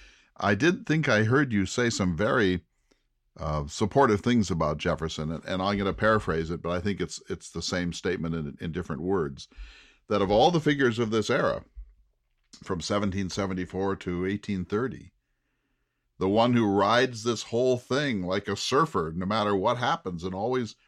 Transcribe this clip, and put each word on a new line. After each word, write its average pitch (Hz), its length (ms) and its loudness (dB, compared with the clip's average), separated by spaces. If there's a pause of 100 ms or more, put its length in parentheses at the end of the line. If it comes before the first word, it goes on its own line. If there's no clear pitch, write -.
(380)
I 101 160 2
did 147 320 2
think 147 240 2
I 110 140 6
heard 127 280 4
you 101 140 2
say 120 240 0
some 92 260 0
very, 101 460 2 (800)
uh, 76 280 -2
supportive 110 540 2
things 117 300 2
about 78 260 0
Jefferson, 80 540 -4
and, 80 140 -8
and 92 160 -4
I'm 101 160 0
gonna 98 140 0
paraphrase 87 600 0
it, 85 100 -6
but 85 80 -4
I 90 100 -2
think 90 220 -4
it's, - 180 -6 (100)
it's - 200 -10
the 85 140 -10
same 90 280 -2
statement 82 440 -4
in, 73 260 -6
in 87 100 -6
different 80 300 -6
words, 80 460 -2 (640)
that 104 120 2
of 98 100 2
all 127 200 6
the 170 80 2
figures 139 400 2
of 110 120 0
this 110 180 0
era, 139 340 0 (1000)
from 90 180 -4
seventeen 101 480 -2
seventy-four 95 680 -4
to 90 280 -4
eighteen 98 400 -4
thirty, 107 460 -4 (1080)
the 92 100 2
one 113 240 4
who 117 120 4
rides 107 580 2
this 117 200 -2
whole 123 340 0
thing 123 460 -2
like 92 240 -2
a 98 80 -2
surfer, 110 600 0
no 92 100 -2
matter 104 300 0
what 113 220 0
happens, 120 460 -4
and 90 120 -6
always 117 400 -4 (120)